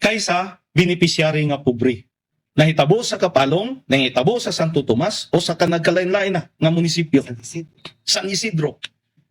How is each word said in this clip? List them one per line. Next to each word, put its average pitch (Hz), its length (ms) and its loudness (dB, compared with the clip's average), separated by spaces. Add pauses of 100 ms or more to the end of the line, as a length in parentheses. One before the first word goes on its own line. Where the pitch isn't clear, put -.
kaysa 202 560 -2 (160)
beneficiary 165 720 2
nga 143 160 -2
pobre. 120 480 -2 (460)
Nahitabo 160 480 4
sa - 160 -6
Kapalong, 175 640 0
nahitabo 135 560 0
sa - 80 -6
Santo 165 320 -2
Tomas, 139 560 -2
o 170 80 2
sa 160 160 -4
kanagkalain-lain 180 800 0
na - 80 -8
nga - 240 0
munisipyo. 165 480 0 (880)
San 196 240 -2
Isidro. 170 480 -4 (520)